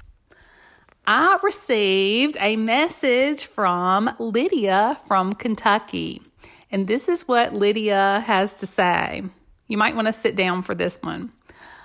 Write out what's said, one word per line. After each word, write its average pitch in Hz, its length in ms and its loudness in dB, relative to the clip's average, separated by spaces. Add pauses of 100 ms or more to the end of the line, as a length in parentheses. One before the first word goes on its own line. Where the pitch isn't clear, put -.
(1080)
I 320 360 4
received 214 960 2
a 214 160 0
message 262 880 0
from 185 760 0
Lydia 233 880 0
from 190 280 0
Kentucky. 214 880 -2 (480)
And 196 160 -2
this 233 200 -2
is 349 220 -2
what 240 240 2
Lydia 202 720 0
has 202 320 0
to 196 80 -8
say. - 580 0 (420)
You 214 100 -6
might 214 180 0
want 220 140 -2
to 220 40 0
sit - 220 -4
down 185 280 0
for 185 120 -8
this 175 260 -4
one. 165 300 -10 (540)